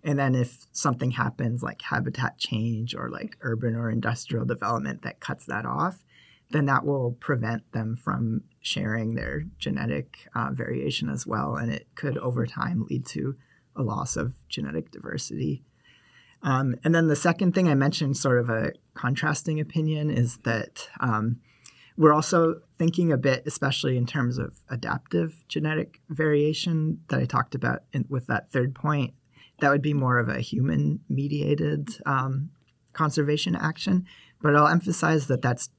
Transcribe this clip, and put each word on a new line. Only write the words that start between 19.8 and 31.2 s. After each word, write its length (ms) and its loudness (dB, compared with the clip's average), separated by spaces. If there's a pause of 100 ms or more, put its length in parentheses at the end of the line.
is 280 0
that, 500 -4 (100)
um, 420 0 (560)
we're 160 8
also 480 2 (180)
thinking 340 2
a 40 4
bit, 300 2
especially 500 -2
in 100 2
terms 320 -2
of 300 -6
adaptive 760 -4
genetic 640 -2
variation 1000 2
that 120 0
I 60 0
talked 280 -2
about 380 -2
in, 160 -2
with 180 -2
that 240 -2
third 240 0
point. 400 -2 (460)
That 100 4
would 120 4
be 120 0
more 240 4
of 100 2
a 120 -2
human-mediated, 1700 0